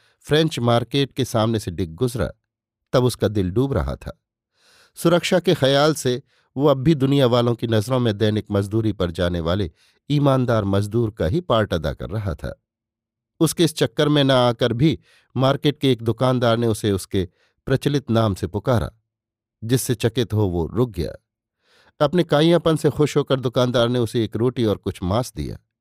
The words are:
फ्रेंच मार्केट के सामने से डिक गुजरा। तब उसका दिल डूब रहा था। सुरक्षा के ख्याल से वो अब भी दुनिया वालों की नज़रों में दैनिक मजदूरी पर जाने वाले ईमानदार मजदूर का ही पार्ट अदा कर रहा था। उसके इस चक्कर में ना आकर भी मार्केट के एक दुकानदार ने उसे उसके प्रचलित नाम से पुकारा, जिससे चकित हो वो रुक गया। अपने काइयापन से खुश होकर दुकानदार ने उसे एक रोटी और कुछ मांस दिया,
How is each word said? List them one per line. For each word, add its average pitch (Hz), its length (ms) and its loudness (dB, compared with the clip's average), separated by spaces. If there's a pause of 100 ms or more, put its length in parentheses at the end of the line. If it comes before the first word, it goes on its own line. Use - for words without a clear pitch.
(200)
फ्रेंच 156 380 0
मार्केट 120 540 0
के 131 120 -2
सामने 113 340 0
से 101 120 -8
डिक 82 240 -6
गुजरा। 117 380 -4 (600)
तब 127 120 4
उसका 113 240 0
दिल 101 220 -2
डूब 131 220 0
रहा 69 240 -2
था। - 260 -16 (720)
सुरक्षा 175 460 2
के 180 140 2
ख्याल 143 400 2
से 123 280 -4 (340)
वो 139 100 2
अब 139 100 4
भी 143 180 2
दुनिया 135 320 2
वालों 120 280 2
की 120 120 -8
नज़रों 113 320 0
में 113 200 0
दैनिक 107 320 0
मजदूरी 101 420 -2
पर 90 180 -2
जाने 87 300 -2
वाले 85 300 -2 (400)
ईमानदार 131 540 2
मजदूर 101 460 0
का - 160 -4
ही 87 140 0
पार्ट 107 340 0
अदा 76 180 -2
कर 64 180 -10
रहा 98 240 -6
था। - 280 -12 (800)
उसके 165 240 2
इस 156 100 0
चक्कर 147 340 0
में 147 160 2
ना 127 240 4
आकर 120 240 0
भी 127 260 0 (380)
मार्केट 135 420 0
के 131 140 2
एक 117 100 -4
दुकानदार 117 540 0
ने 117 100 0
उसे 107 260 0
उसके 95 360 -2 (380)
प्रचलित 135 440 -2
नाम 110 240 2
से 92 120 -8
पुकारा, 101 460 -2 (720)
जिससे 120 300 -2
चकित 117 380 -2
हो 107 100 2
वो 87 240 0
रुक 120 240 -2
गया। 82 340 -8 (760)
अपने 151 240 2
काइयापन 160 520 2
से 147 140 2
खुश 147 260 0
होकर 135 240 0
दुकानदार 123 480 0
ने 123 100 0
उसे 117 260 0
एक 104 120 -6
रोटी 123 280 0
और 101 120 2
कुछ - 260 -8
मांस 104 340 -2
दिया, 65 220 -8 (220)